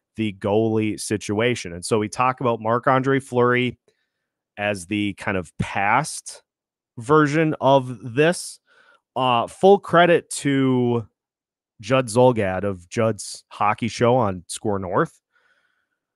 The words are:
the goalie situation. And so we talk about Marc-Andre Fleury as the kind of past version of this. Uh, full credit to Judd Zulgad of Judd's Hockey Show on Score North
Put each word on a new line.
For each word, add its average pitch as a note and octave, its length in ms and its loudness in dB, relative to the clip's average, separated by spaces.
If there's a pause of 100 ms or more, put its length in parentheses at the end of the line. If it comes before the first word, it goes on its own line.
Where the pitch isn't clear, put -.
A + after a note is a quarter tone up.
(160)
the G#2+ 180 -4
goalie G#2+ 680 0
situation. G#2+ 720 -4
And F2 100 -14
so A#2 140 0
we G#2+ 100 -2
talk B2+ 320 -4
about A#2 220 -2
Marc-Andre C3 580 0
Fleury B2 600 0 (760)
as G#2 300 -4
the G#2 280 -2
kind G#2 200 -6
of F2+ 220 -6
past - 840 -4 (560)
version D3+ 640 2
of B2+ 560 0
this. D#3 460 -2 (520)
Uh, B2 340 0
full G3 300 4
credit E3+ 520 2
to B2+ 760 0 (760)
Judd B2+ 260 0
Zulgad G#2+ 560 2
of F#2 240 -6
Judd's A2+ 600 -4
Hockey G#2+ 400 -2
Show A#2+ 260 2
on G2 320 -2
Score G2+ 320 -6
North G2 400 -4 (960)